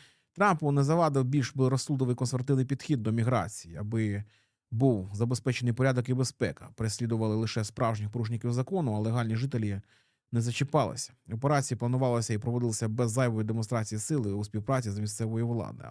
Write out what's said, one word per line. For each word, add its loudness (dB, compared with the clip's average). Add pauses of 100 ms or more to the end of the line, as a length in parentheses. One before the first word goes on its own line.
(340)
Трампу 2
не 4
завадив 4
більш 0
би 4
розсудливий 0
консервативний 0
підхід -2
до 0
міграції, 0
аби -2 (460)
був 2
забезпечений 0
порядок 2
і 2
безпека. -2
Переслідували 0
лише -2
справжніх -2
порушників -2
закону, 0
а 0
легальні 0
жителі -2 (520)
не 2
зачіпалися. 0 (200)
Операції 0
планувалися 0
і -2
проводилися 0
без 0
зайвої 0
демонстрації -2
сили -2
у -2
співпраці -2
з -6
місцевою -2
владою. -6